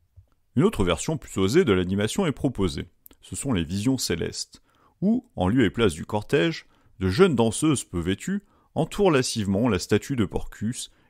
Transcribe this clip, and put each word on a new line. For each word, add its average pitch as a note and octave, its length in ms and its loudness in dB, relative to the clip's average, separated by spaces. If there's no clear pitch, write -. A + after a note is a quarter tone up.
Une C3 60 4
autre G3 200 2
version F2 340 0
plus - 200 -12
osée A2+ 280 4
de A2 80 4
l'animation G2 520 0
est D3+ 60 2
proposée. C#3 560 -2
Ce - 140 -14
sont C#3 180 -4
les E2+ 100 0
visions G#2 340 -2
célestes, - 640 -6
où, A3 240 0
en F2+ 120 0
lieu A#2+ 180 4
et F#2 40 2
place G#2+ 240 2
du E2 120 -10
cortège, D3+ 600 -2
de F#2 100 0
jeunes D3+ 260 6
danseuses A#2 500 2
peu F2+ 140 -6
vêtues G2+ 440 -4
entourent F3+ 360 2
lascivement A2+ 560 0
la G2 120 2
statue - 360 -2
de A2+ 100 0
Porcus - 640 -8